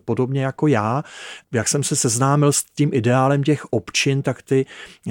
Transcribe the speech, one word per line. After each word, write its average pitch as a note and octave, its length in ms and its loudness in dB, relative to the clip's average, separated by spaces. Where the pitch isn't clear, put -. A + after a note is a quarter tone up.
podobně B2+ 400 -2
jako C3+ 220 -2
já. B2 380 2
Jak A2 160 0
jsem C#3+ 140 0
se C#3 140 -4
seznámil C3+ 560 2
s - 120 -4
tím - 280 -2
ideálem C3 500 2
těch C#3+ 280 0
občin, C3+ 520 -2
tak - 200 -6
ty, C3+ 240 0